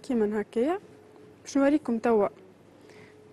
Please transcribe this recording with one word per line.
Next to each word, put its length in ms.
كيما 380
هكايا. 380
باش 140
نوريكم 400
توا 300